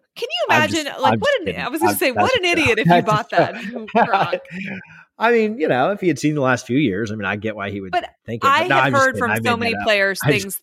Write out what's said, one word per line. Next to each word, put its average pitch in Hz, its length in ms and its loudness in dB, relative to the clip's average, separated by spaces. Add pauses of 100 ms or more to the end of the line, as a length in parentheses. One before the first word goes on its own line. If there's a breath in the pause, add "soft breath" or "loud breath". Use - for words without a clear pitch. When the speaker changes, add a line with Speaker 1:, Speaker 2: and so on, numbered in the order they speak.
(160)
Speaker 1:
can 466 140 -8
you 659 200 -4
Speaker 2:
I'm 320 120 4
Speaker 1:
imagine, 311 240 -2
Speaker 2:
just, - 160 -10
Speaker 1:
like, 262 120 4
Speaker 2:
I'm 226 60 0
Speaker 1:
what 453 80 -2
Speaker 2:
just 554 120 2
Speaker 1:
an, 359 80 -10
Speaker 2:
kidding. 180 140 -6
Speaker 1:
I - 80 -6
was 302 120 -6
gonna 349 100 2
Speaker 2:
I'm, - 60 -2
Speaker 1:
say, 285 140 0
Speaker 2:
that's 233 100 0
Speaker 1:
what 508 180 2
an 359 60 -2
Speaker 2:
a - 20 2
joke. 349 100 2
Speaker 1:
idiot 247 220 2
if 190 80 2
Speaker 2:
That's 175 80 6
Speaker 1:
he 175 40 6
Speaker 2:
a - 40 2
Speaker 1:
bought 214 280 0
that 175 240 2
Speaker 2:
joke. 233 360 -12
<laughs> - 40 0
Speaker 1:
Croc. 190 460 2 (760 loud breath)
Speaker 2:
I 226 140 2
mean, 220 280 2
you 156 100 0
know, 143 220 2
if 208 100 -6
he 185 80 2
had 143 100 0
seen 151 160 0
the 147 60 -2
last 127 260 2
few 120 100 0
years, 110 320 0
I 107 60 -6
mean, 104 100 -6
I 101 120 -2
get 107 180 -6
why 101 160 -8
he 101 80 -8
would 95 140 -12
Speaker 1:
But 359 100 -2 (220)
Speaker 2:
think 117 180 -8
it. 262 40 2
Speaker 1:
I 294 160 2
Speaker 2:
But 370 40 -4
no, - 80 2
Speaker 1:
have 262 80 4
Speaker 2:
I'm 269 80 2
just 269 100 4
Speaker 1:
heard 262 140 2
Speaker 2:
kidding. - 40 -4
Speaker 1:
from 240 120 -2
Speaker 2:
I 214 40 0
Speaker 1:
so 226 60 -2 (140)
Speaker 2:
made 226 40 -2
Speaker 1:
many 233 120 -2
Speaker 2:
that 220 80 -4
up. - 60 -6
Speaker 1:
players 196 360 0
Speaker 2:
I - 120 2
just 196 260 -4
Speaker 1:
things - 40 -